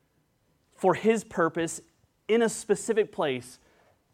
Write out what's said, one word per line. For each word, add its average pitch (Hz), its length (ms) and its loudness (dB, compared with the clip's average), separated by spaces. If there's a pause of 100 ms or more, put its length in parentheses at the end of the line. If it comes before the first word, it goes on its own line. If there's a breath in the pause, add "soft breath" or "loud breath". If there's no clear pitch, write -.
(760)
for 180 200 2
His 220 280 2
purpose 165 600 -4 (460)
in 226 120 4
a 226 80 2
specific - 640 -2
place 131 460 -4 (560 soft breath)